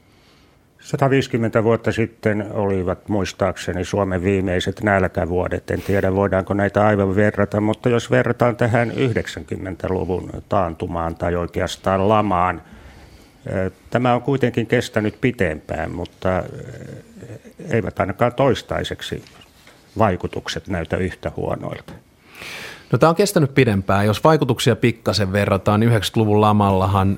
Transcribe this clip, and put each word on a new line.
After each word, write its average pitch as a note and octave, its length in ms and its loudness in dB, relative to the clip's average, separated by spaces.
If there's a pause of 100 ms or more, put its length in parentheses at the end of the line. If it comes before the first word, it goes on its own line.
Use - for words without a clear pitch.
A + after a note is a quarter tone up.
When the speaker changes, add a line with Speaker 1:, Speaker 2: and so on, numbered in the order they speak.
(800)
Speaker 1:
Sataviisikymmentä B2 840 0
vuotta A2+ 280 2
sitten G#2+ 600 -2
olivat G2 580 -2
muistaakseni F#2 760 -2
Suomen F#2 380 -2
viimeiset F#2 600 -2
nälkävuodet. F2+ 880 0
En F2+ 100 -2
tiedä, F#2+ 340 0
voidaanko F#2+ 380 2
näitä G2+ 340 2
aivan G2 280 2
verrata, G#2 460 2
mutta G#2+ 280 0
jos A#2 220 0
verrataan A#2+ 440 2
tähän A#2 360 2
yhdeksänkymmentäluvun F2+ 1400 -4 (200)
taantumaan E2+ 680 -2
tai F2 200 -2
oikeastaan F#2 720 -2
lamaan, F2+ 520 2 (920)
ö, F#2+ 180 -2 (180)
tämä A#2+ 240 2
on B2 80 2
kuitenkin B2 460 0
kestänyt G#2+ 540 -2
pitempään, E2 680 -2
mutta, F2 460 -4
ö, E2+ 60 -2 (1300)
eivät G2+ 300 -2
ainakaan G2+ 340 0
toistaiseksi - 920 -2 (720)
vaikutukset - 720 -2
näytä F2 300 -4
yhtä F2+ 380 -4
huonoilta. - 580 -8 (960)
Speaker 2:
No, B2 60 4
tää D#3 120 6
on E3+ 60 2
kestänyt F3+ 400 2
pidempään. G2+ 500 2
Jos G#2+ 180 0
vaikutuksia B2+ 520 4
pikkasen G2+ 560 0
verrataan, G2+ 480 2
niin A2+ 80 4
yhdeksänkymmentäluvun G#2+ 540 2
lamallahan G2 760 4